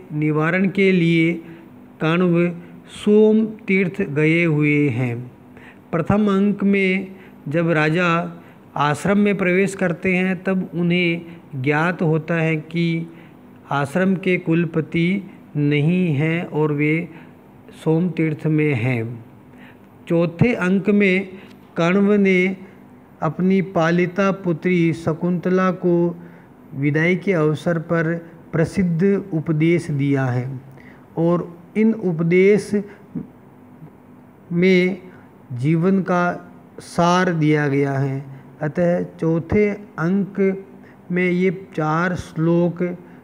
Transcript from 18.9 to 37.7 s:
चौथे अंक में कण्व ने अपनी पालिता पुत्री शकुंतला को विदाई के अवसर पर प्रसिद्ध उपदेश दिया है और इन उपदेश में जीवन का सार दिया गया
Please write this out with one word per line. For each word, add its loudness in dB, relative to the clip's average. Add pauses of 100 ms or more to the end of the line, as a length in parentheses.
चौथे 2
अंक 0
में 2 (480)
कण्व 2
ने 2 (640)
अपनी 0
पालिता 0
पुत्री 0
शकुंतला -2
को 0 (540)
विदाई 0
के -2
अवसर 0
पर -4 (220)
प्रसिद्ध 0
उपदेश 0
दिया 0
है -4 (560)
और -2 (180)
इन 4
उपदेश 2 (1700)
में 2 (500)
जीवन 2
का -2 (280)
सार 2
दिया 2
गया 0